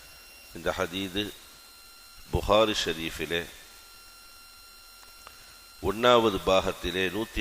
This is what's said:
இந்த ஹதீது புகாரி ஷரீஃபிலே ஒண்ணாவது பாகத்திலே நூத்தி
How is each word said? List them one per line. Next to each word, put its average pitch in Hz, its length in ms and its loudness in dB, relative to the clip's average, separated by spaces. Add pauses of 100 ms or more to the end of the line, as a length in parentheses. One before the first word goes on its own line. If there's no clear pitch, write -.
(540)
இந்த 85 240 -4
ஹதீது 95 460 -4 (1040)
புகாரி 104 460 2
ஷரீஃபிலே 80 640 -4 (2500)
ஒண்ணாவது 113 560 4 (100)
பாகத்திலே 92 560 0 (100)
நூத்தி 110 260 -6